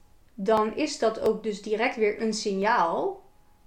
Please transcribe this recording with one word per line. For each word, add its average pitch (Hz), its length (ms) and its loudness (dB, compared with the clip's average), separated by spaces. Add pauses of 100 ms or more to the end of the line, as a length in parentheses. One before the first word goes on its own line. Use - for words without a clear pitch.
(340)
dan 214 420 0
is 294 240 -2
dat 220 200 0
ook 214 240 0
dus 208 180 -4
direct 220 340 -2
weer 214 260 0
een 220 120 0
signaal 214 920 0 (440)